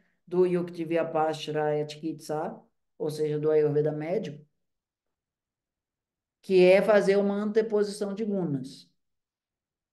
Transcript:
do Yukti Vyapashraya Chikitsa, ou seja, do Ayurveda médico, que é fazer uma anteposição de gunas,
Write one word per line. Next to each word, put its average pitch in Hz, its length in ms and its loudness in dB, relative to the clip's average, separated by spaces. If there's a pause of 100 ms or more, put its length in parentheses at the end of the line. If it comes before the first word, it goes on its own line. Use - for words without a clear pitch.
(280)
do 180 180 2
Yukti 175 400 -4
Vyapashraya 156 1000 -2
Chikitsa, 160 760 -8 (360)
ou 156 120 -4
seja, 151 300 -2
do 151 100 0
Ayurveda 151 420 2
médico, 151 540 -6 (2000)
que 185 220 4
é 185 180 8
fazer 196 340 4
uma 202 180 2
anteposição 208 800 -2
de 208 100 -6
gunas, 165 640 -6 (1040)